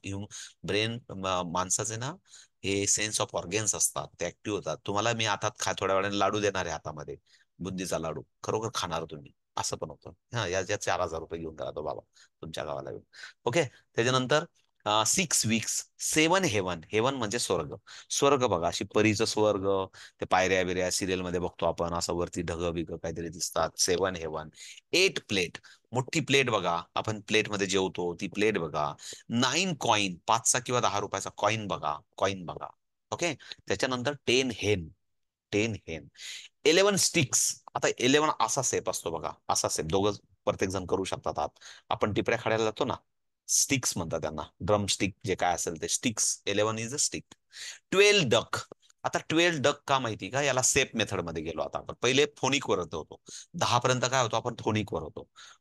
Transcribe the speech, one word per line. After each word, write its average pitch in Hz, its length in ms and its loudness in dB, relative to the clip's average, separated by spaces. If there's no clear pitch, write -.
hum-, 98 200 -8
brain, 110 320 0
म-, 95 320 -2
माणसाचे 92 440 -2
ना, 127 160 -6
हे 98 240 2
sense 107 340 0
of 104 140 -2
organs 95 400 -2
असतात, 73 320 -2
ते 85 60 -2
ॲक्टिव्ह 101 320 -4
होतात. 78 180 -4
तुम्हाला 107 280 0
मी 113 120 -2
आता 104 220 0
खा-, 95 200 -2
थोड्या 95 160 2
वेळाने 101 220 0
लाडू 101 220 2
देणार 95 260 0
आहे 82 60 -4
हातामध्ये, 76 440 -10
बुंदीचा 90 400 -4
लाडू. 78 240 -6
खरोखर 110 320 -2
खाणार 82 360 -4
तुम्ही, 73 220 -16
असं - 200 -4
पण 80 140 -8
होतं. 78 220 -18
हा, 113 120 0
या, 90 140 0
या 104 100 -2
चार 92 200 0
हजार 82 200 -2
रुपये 82 200 -10
घेऊन 80 140 -8
गेला 69 160 -8
तो 78 120 -8
बाबा 69 180 -6
तुमच्या 78 220 -8
गावाला 69 260 -6
येऊन. 50 120 -12
ओके, 135 200 2
त्याच्यानंतर 127 480 2
अ, 107 180 4
सिक्स - 420 2
वीक्स, 110 260 0
सेवन 165 460 4
हेवन, 92 360 0
हेवन 117 220 2
म्हणजे 117 240 -4
स्वर्ग. 82 360 -2
स्वर्ग 139 360 4
बघा, 87 200 2
अशी 85 180 -2
परीचं 107 400 4
स्वर्ग, 104 420 2
ते - 60 -4
पायऱ्या 92 380 4
बिऱ्या 90 240 0
serial 92 340 -2
मध्ये 90 180 -2
बघतो 87 260 -4
आपण, 85 280 -2
असं 85 200 -2
वरती 87 280 -4
ढगं 85 300 -2
बिगं 82 240 -6
काहीतरी 82 320 -6
दिसतात, 82 500 -2
सेवन 92 380 2
हेवन. 78 320 -8
एट 185 260 4
प्लेट, 95 300 -2
मोठी 127 280 0
प्लेट 131 300 2
बघा, 87 320 0
आपण 107 260 -4
प्लेट 107 300 2
मध्ये 101 160 0
जेवतो, 90 480 0
ती 95 140 -8
प्लेट 104 300 0
बघा. 76 360 -2
नाईन 135 460 2
कॉइन, 104 420 0
पाचचा 113 320 4
किंवा 123 220 0
दहा 101 180 2
रुपयाचा 98 380 -4
कॉइन 107 300 2
बघा, 76 300 -2
कॉइन 95 280 0
बघा. 73 220 -8
ओके, 160 220 -2
त्याच्यानंतर 127 440 0
टेन 131 280 4
हेन, 98 340 0
टेन 107 220 2
हेन. 80 200 -10
इलेवन 190 320 6
स्टिक्स, - 680 2
आता - 140 0
इलेवन 147 320 4
असा 113 240 0
शेप 92 260 0
असतो - 200 -4
बघा, 80 200 -4
असा 95 220 0
शेप, 80 160 -2
दोघं 98 260 2
प्रत्येक 98 260 0
जण 92 160 -4
करू 95 180 0
शकतात - 340 -4
आत. 73 100 -2
आपण 107 240 0
टिपऱ्या 113 260 0
काढायला 110 260 2
जातो 110 200 0
ना, - 100 -2
स्टिक्स - 500 0
म्हणतात 82 240 -2
त्यांना, 78 220 -6
ड्रमस्टिक 101 540 2
जे 95 100 0
काय 87 200 2
असेल 82 280 -4
ते, 85 60 -4
स्टिक्स. - 580 -2
इलेव्हन 104 300 2
is 113 120 -6
a 135 80 -8
stick. - 380 -4
ट्वेल्व 196 380 6
डक. 110 280 2
आता 135 160 -2
ट्वेल्व 160 340 4
डक 143 240 2
का 139 120 4
माहिती 110 320 -4
का? 139 120 0
याला 127 200 2
सेप - 340 4
मेथड 101 240 0
मध्ये 82 220 -4
गेलो 78 200 -4
आता 73 160 -4
आपण. 73 240 -10
पहिले 131 240 4
फोनिक 135 340 0
वर 98 80 4
होतो. 80 420 -8
दहा 123 240 2
पर्यंत 127 320 2
काय 131 120 4
होतो? 113 140 0
आपण 117 180 -2
फोनिक 107 280 0
वर 80 100 -2
होतो. - 260 -12